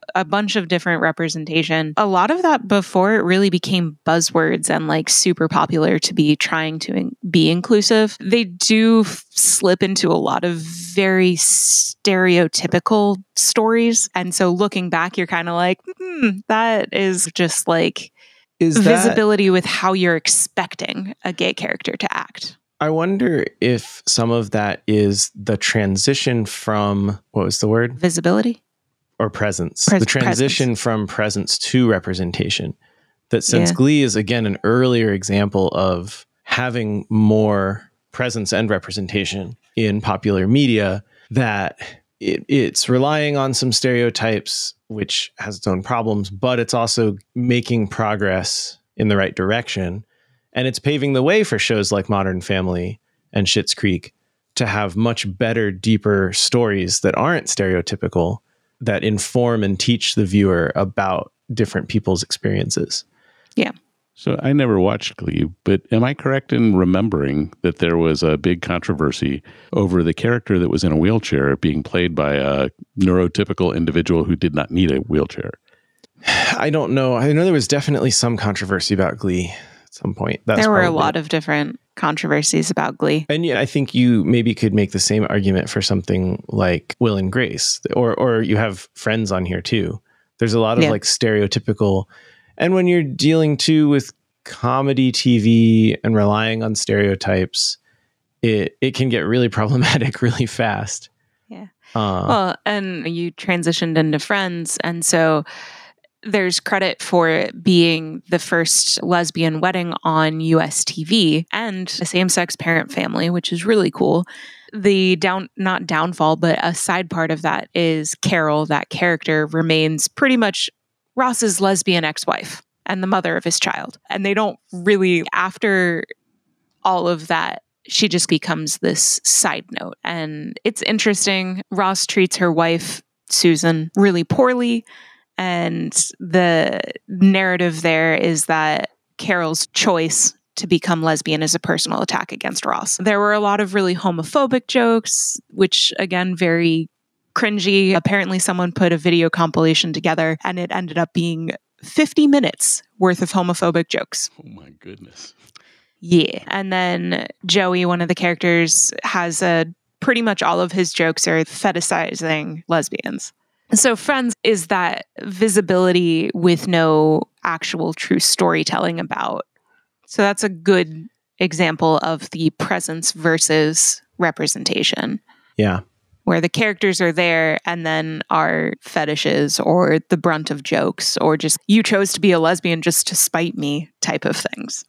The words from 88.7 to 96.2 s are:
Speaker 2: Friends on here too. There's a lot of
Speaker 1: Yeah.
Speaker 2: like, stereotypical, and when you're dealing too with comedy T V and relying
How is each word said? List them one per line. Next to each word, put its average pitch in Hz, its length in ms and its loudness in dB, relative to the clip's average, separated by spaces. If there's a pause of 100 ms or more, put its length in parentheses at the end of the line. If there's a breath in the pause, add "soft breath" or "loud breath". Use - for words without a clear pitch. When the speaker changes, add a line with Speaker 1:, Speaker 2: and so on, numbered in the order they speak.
Speaker 2:
Friends 110 380 -2
on 92 140 -2
here 90 160 -4
too. 92 400 -2 (380)
There's 113 140 0
a 117 80 2
lot 110 160 2
of 165 80 4
Speaker 1:
Yeah. 147 60 2
Speaker 2:
like, 104 120 -2
stereotypical, 104 1000 0 (520 soft breath)
and 180 160 2
when 185 140 4
you're 175 160 4
dealing 151 540 2
too 156 320 4
with 139 240 0 (320)
comedy 131 640 2
T 120 280 2
V 113 640 4
and 113 100 2
relying 110 480 2